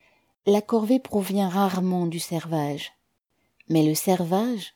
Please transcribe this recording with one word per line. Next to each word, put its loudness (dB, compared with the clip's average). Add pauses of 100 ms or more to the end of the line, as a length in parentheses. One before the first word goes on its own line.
(460)
la 4
corvée 0
provient -2
rarement 0
du -4
servage. -4 (760)
Mais 4
le 2
servage, -2